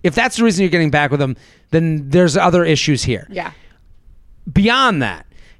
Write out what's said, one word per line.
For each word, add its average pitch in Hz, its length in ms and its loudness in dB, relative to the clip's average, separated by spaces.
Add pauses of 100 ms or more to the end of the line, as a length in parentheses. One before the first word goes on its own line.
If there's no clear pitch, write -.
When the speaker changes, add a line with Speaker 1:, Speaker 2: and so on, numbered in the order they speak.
Speaker 1:
if 170 100 -2
that's 233 220 -2
the 233 80 2
reason 196 180 2
you're 180 80 0
getting 160 220 0
back 147 180 0
with 143 100 -2
him, 131 160 -2 (340)
then 156 400 -2
there's 170 260 2
other 175 280 2
issues 151 380 0
here. 117 280 -4
Speaker 2:
Yeah. 185 200 -12 (1000)
Speaker 1:
Beyond 226 500 2
that, 92 240 -6 (340)